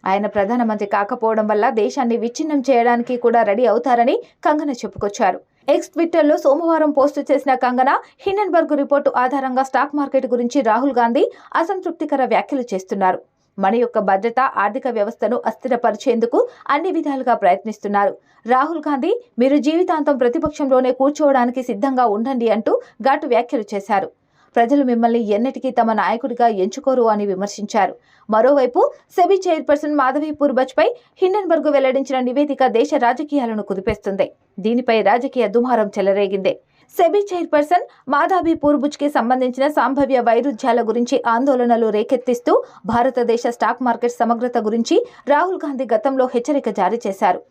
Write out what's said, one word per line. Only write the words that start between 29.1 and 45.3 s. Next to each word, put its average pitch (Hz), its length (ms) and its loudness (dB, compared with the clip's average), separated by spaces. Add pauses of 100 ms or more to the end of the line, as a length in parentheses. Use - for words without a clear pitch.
సెబీ 370 380 2
చైర్పర్సన్ 302 460 0
మాధవి 285 360 0
పూర్బజ్పై 285 540 0 (380)
హిండెన్బర్గ్ 359 500 0
వెల్లడించిన 262 480 0
నివేదిక 262 460 0
దేశ 240 280 0
రాజకీయాలను 240 680 -2
కుదిపేస్తుంది. 190 680 -4 (280)
దీనిపై 226 420 0
రాజకీయ 233 460 0
దుమారం 233 500 0
చెలరేగింది. 196 600 0 (380)
సెబీ 339 220 2 (160)
చైర్పర్సన్ 330 520 0 (220)
మాధవి 330 460 0
పూర్బుజ్కి 294 540 0
సంబంధించిన 254 600 0
సంభావ్య 269 520 0
వైరుధ్యాల 233 680 0
గురించి 240 380 0
ఆందోళనలు 240 600 2
రేకెత్తిస్తూ 247 760 0 (220)
భారతదేశ 233 640 0
స్టాక్ 240 340 -2
మార్కెట్ 240 300 0
సమగ్రత 233 460 -2
గురించి 233 480 0 (220)
రాహుల్ 330 380 0